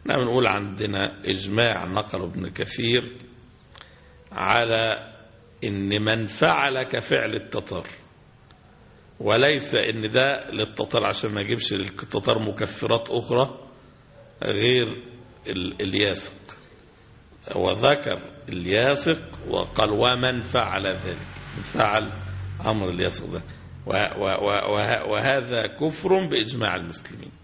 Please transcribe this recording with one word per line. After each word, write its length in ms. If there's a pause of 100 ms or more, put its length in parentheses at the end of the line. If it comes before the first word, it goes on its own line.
احنا 160
بنقول 320
عندنا 760
إجماع 600
نقله 400
ابن 260
كثير 680 (1160)
على 800 (500)
إن 240 (160)
من 200
فعل 580
كفعل 520
التتار، 520 (1300)
وليس 560
إن 320
ده 420
للتتار 560
عشان 280
ما 60
يجيبش 320
للتتار 680
مكفرات 720
أخرى 580 (760)
غير 580 (440)
ال-، 340
الياسق. 580 (1160)
وذكر 640 (280)
الياسق 1000
وقال: 420
"ومن 500
فعل 460
ذلك"، 400 (300)
من 60
فعل 500 (580)
أمر 180
الياسق 440
ده، 100 (440)
و-، 40
و-، 340
و-، 500
وه-، 360
وهذا 560
كفر 600
بإجماع 500
المسلمين. 540 (140)